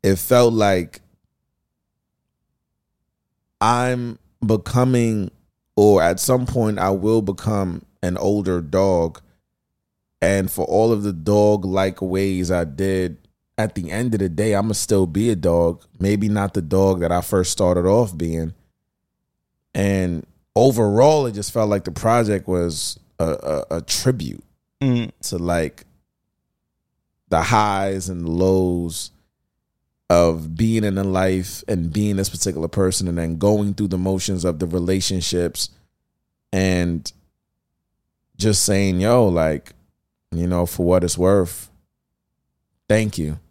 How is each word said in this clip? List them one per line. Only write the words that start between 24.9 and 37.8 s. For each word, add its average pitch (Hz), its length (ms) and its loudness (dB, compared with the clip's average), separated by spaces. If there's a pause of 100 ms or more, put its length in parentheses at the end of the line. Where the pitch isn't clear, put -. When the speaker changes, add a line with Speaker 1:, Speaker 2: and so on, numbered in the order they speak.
Speaker 1:
to, - 160 -6
like, 85 460 -4 (1500)
the 82 100 2
highs 98 720 0
and 85 160 -8
the 82 40 -4
lows 90 800 0 (1000)
of 82 440 2
being 113 300 0
in 98 140 -2
a 98 40 -2
life 92 640 -2
and 85 260 -2
being 104 240 0
this 95 120 -2
particular 82 400 -4
person, 92 400 0
and 85 80 -4
then 82 220 -4
going 101 340 2
through 101 160 -4
the 92 100 -4
motions 92 460 -2
of 85 140 0
the 87 80 -4
relationships 87 1040 -2 (840)
and 90 580 0 (1300)